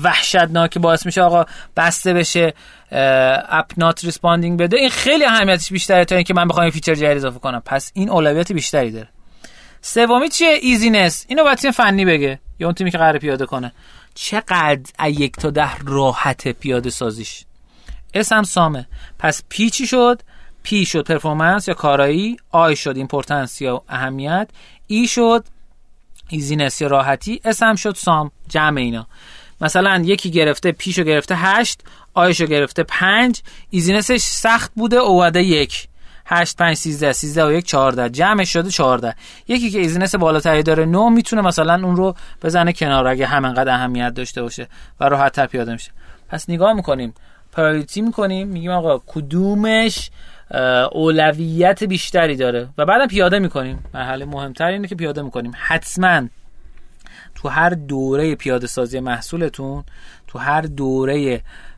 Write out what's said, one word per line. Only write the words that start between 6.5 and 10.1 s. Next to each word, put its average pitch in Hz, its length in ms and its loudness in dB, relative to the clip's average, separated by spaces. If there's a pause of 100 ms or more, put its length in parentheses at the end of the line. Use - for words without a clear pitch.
یه 165 60 2
فیچر 156 240 0
جدید 147 220 2
اضافه 131 220 -4
کنم، 123 260 -6
پس - 280 -4
این 190 160 -2
اولویت 160 420 2
بیشتری 139 400 -2
داره. 110 160 -14 (760)
سومی 247 460 2